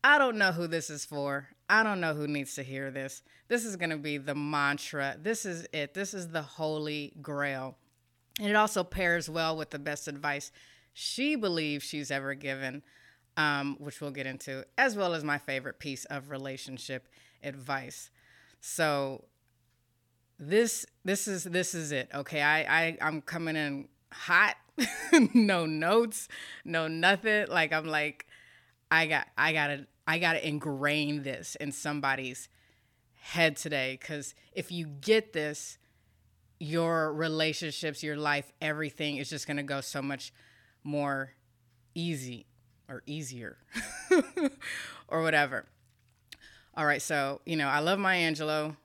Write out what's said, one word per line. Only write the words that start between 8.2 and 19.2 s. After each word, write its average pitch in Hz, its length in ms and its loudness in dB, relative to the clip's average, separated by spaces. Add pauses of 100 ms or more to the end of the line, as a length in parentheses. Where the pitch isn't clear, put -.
And 208 80 -2
it 208 80 4
also 214 260 4
pairs 170 480 0
well 160 260 0
with 156 140 -6
the 147 80 -8
best 147 300 -6
advice 143 420 -4 (420)
she 285 440 -2
believes 160 480 -2
she's 147 260 -6
ever 139 240 -2
given, 135 480 -6 (540)
um, 143 440 2
which 143 200 -10
we'll 143 100 -6
get 135 160 -6
into, 135 380 -8 (120)
as 247 180 4
well 185 200 0
as 151 100 -4
my 147 140 0
favorite 135 400 -6
piece 139 260 -8
of 143 260 -8
relationship 135 800 -10 (340)
advice. 135 680 -8 (500)
So 143 640 0 (1120)